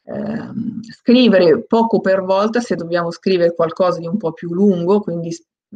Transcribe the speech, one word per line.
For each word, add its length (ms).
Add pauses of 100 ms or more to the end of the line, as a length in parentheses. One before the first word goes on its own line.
Ehm, 760
scrivere 800
poco 360
per 220
volta, 380
se 160
dobbiamo 340
scrivere 440
qualcosa 440
di 80
un 100
po' 160
più 200
lungo, 480
quindi 320
s-, 120 (320)